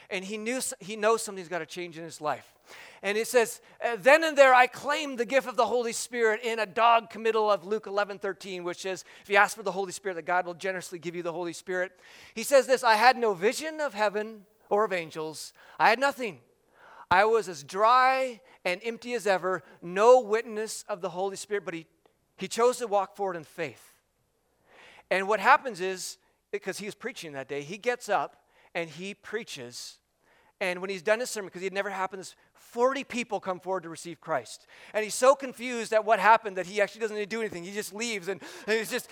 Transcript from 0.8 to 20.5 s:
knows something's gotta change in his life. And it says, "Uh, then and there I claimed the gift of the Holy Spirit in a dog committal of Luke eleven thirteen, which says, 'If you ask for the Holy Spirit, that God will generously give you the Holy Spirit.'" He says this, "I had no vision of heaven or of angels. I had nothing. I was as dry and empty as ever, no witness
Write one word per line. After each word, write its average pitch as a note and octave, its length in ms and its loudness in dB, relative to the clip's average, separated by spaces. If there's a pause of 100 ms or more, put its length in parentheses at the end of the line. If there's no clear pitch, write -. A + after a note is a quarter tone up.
knows A3 260 2
something's F#3+ 280 -10
gotta E3 160 -6
change F3 320 -12
in E3 60 -12
his D#3+ 180 -14
life. C#3 320 -6 (500)
And G3+ 140 0
it A3 100 -2
says, A3+ 340 2 (220)
"Uh, A#3 140 -2
then C#4 260 6
and D#4 120 -2
there C4 200 10
I B3+ 100 10
claimed C#4 540 -4
the A#3+ 60 0
gift A#3+ 220 2
of A#3+ 80 -10
the A3 120 4
Holy A#3 260 -2
Spirit A3+ 480 -2
in A3+ 160 -4
a G#3+ 80 -2
dog A3+ 460 2
committal A3 400 0
of F#3 120 0
Luke G#3+ 220 -4
eleven G3 320 -4
thirteen, F#3 460 -8
which F3 180 -8
says, F#3+ 240 -8 (160)
'If - 80 -20
you G3+ 60 0
ask G3+ 200 6
for A3+ 60 -14
the F#3+ 120 -4
Holy F#3+ 180 -6
Spirit, F#3 240 -8
that E3 80 -10
God F3+ 240 0
will F3 80 -10
generously F#3 420 -8
give E3 180 -10
you F3 60 -6
the E3+ 100 -6
Holy E3+ 220 -8
Spirit.'" F#3 380 -4 (420)
He A3 80 -8
says C4 240 4
this, B3 180 2
"I A3 120 6
had A#3+ 220 6
no A3 180 2
vision C4+ 440 -4
of C#4+ 140 -4
heaven G#3+ 540 -4 (220)
or G#3 140 4
of G3 80 0
angels. D#3 600 -8 (240)
I E3 120 6
had A3+ 100 4
nothing. B3 420 -2 (680)
I F#3+ 140 8
was A3 220 2
as D3+ 160 -12
dry B3 800 4 (220)
and F3+ 200 -2
empty A#3 300 -8
as G#3 140 -2
ever, F#3 340 0 (220)
no G#3+ 380 8
witness A3 640 -6